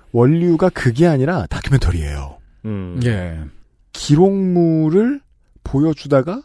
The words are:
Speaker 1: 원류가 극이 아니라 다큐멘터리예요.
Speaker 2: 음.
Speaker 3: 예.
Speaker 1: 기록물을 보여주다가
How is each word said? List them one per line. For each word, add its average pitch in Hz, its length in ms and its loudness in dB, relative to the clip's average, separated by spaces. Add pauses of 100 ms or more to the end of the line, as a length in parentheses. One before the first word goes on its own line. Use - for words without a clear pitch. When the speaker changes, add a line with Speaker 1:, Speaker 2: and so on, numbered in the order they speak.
(140)
Speaker 1:
원류가 165 560 2
극이 131 360 0
아니라 147 420 0
다큐멘터리예요. 73 880 -2 (280)
Speaker 2:
음. 98 400 -8
Speaker 3:
예. 90 340 -4 (540)
Speaker 1:
기록물을 180 1300 2 (420)
보여주다가 143 800 -2